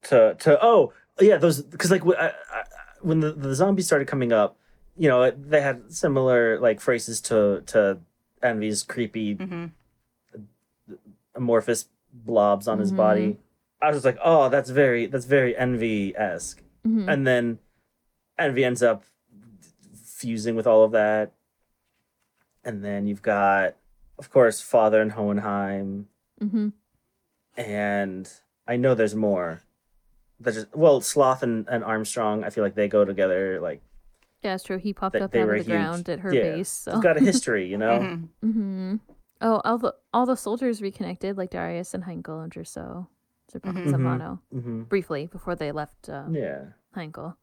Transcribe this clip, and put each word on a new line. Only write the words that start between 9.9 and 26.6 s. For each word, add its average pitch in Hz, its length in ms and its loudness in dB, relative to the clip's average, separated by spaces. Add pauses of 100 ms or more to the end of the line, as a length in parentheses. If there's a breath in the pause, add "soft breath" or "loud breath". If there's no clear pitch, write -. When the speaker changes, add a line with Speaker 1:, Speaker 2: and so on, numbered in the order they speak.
Speaker 1:
amorphous 117 500 0 (280)
blobs 110 540 0
on 107 120 -2
his 98 100 0
Speaker 3:
Mm-hmm. 95 80 -4
Speaker 1:
body. 107 400 2 (440)
I 151 80 2
was 147 80 0
just 135 80 -4
like, 127 180 2
"Oh, 151 260 6
that's 127 220 0
very, 127 340 2
that's 123 200 -6
very 127 300 2
Envy-esque." 107 1040 -4 (240)
Speaker 3:
Mm-hmm. 220 240 0
Speaker 1:
And 139 180 0
then 120 320 0 (800)
Envy 135 260 0
ends 123 160 -2
up 113 220 2 (1000)
fusing 113 520 -6
with 110 100 -2
all 110 180 8
of 107 100 4
that. 107 400 2 (1300)
And 104 200 -8
then 101 220 -6
you've 101 160 -6
got, 98 540 2 (420)
of - 140 -20
course, 120 300 4
Father 110 400 4
and 107 100 0
Hohenheim. 104 960 -4 (340)
Speaker 3:
Mm-hmm. 208 280 -2 (840)